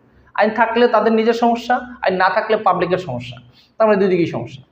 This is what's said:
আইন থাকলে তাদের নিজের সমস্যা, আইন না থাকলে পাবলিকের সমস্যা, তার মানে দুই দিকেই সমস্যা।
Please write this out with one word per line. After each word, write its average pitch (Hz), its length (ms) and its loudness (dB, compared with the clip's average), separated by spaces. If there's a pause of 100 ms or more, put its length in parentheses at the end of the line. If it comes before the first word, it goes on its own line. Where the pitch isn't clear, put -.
(400)
আইন 214 100 2 (100)
থাকলে 233 260 2 (100)
তাদের 226 240 2
নিজের 226 240 2
সমস্যা, 240 320 0 (280)
আইন 190 100 0 (100)
না 190 120 4
থাকলে 220 200 0 (120)
পাবলিকের 175 400 0
সমস্যা, 123 300 -10 (400)
তার 220 100 2
মানে 208 140 4
দুই 196 120 2
দিকেই 170 220 0
সমস্যা। 117 260 -12 (100)